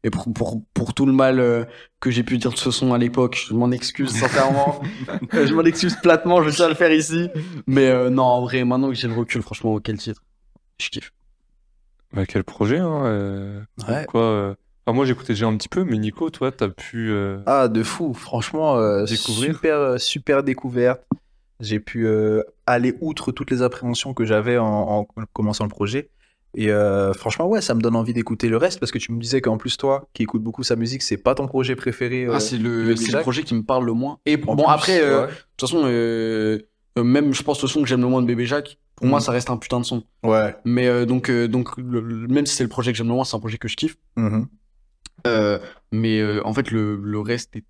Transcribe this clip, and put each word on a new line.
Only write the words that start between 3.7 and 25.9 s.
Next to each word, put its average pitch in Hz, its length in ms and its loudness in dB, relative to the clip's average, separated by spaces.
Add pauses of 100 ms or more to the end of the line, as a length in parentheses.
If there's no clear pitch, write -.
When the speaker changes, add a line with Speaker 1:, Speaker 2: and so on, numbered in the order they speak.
Speaker 1:
excuse 127 380 -4
sincèrement. 139 720 2 (240)
Speaker 2:
<laughs> - 280 -8
Speaker 1:
Euh, 143 140 4
je 143 60 2
m'en 165 100 4
excuse 165 320 2
platement, 170 480 4
je 151 60 2
tiens 165 160 4
à 165 40 4
le 156 60 0
faire 165 160 4
ici. 160 380 0 (380)
Mais, 135 200 4
euh, 123 220 4
non, 131 140 2
en 123 180 4
vrai, 127 240 -2
maintenant 131 240 2
que 127 60 -4
j'ai 120 120 -6
le 113 60 -2
recul, 117 280 -2
franchement, 107 380 -4
quel 107 180 -6
titre. - 240 -10 (580)
Je - 100 -6
kiffe. - 240 -14 (1000)
Speaker 2:
Bah, 98 120 0
quel - 180 -2
projet, 110 340 0
hein, 156 280 -2
euh, 101 560 -4 (260)
Speaker 3:
Ouais. 131 180 -4
Speaker 2:
quoi, 117 160 0
euh... 104 340 0 (300)
enfin, 117 100 0
moi, 135 100 4
j'écoutais 123 280 -2
déjà 107 140 0
un 110 100 0
petit - 120 -8
peu, 185 140 -2
mais 127 140 0
Nico, 107 320 -2
toi, 135 220 -4
t'as 104 180 -2
pu, 113 400 -6
euh, 98 360 -2
Speaker 3:
Ah, 131 240 4
de 110 120 0
fou, 147 320 -4
franchement, 143 640 -2
euh, 104 280 2
Speaker 2:
découvrir. 113 480 -2
Speaker 3:
super, 156 240 0
euh, 135 200 0
super 139 460 0
découverte. 127 580 0 (580)
J'ai 107 200 -2
pu, 113 260 -4
euh, 107 380 2 (240)
aller 120 340 2
outre 156 300 -4
toutes 139 180 -8
les 123 120 0
appréhensions 123 520 -2
que 117 120 -2
j'avais 110 320 2
en, 113 80 2
en 104 420 0 (260)
commençant 104 300 -2
le 104 60 -2
projet. 110 400 -4 (460)